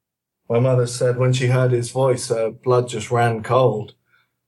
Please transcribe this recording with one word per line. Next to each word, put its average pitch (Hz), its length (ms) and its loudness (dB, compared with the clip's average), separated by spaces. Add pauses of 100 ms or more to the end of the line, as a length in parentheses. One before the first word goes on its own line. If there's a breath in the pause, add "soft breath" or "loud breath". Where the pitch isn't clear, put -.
(500)
my 117 100 2
mother 127 280 2
said 123 300 -2
when 127 140 2
she 127 160 0
heard 127 240 2
his 120 200 -2
voice, 127 380 -2
her 113 220 -2
blood 123 380 0
just 110 220 -8
ran 117 320 0
cold. 117 500 0 (540)